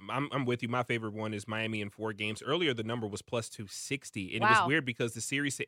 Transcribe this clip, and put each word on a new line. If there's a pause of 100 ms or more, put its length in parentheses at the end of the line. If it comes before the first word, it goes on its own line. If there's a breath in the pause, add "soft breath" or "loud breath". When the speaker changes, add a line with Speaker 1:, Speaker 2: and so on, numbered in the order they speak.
Speaker 1:
I'm,
I'm
with
you.
My
favorite
one
is
Miami
in
four
games.
Earlier,
the
number
was
plus
two
sixty,
and
it
was
Speaker 2:
Wow.
Speaker 1:
weird
because
the
series
to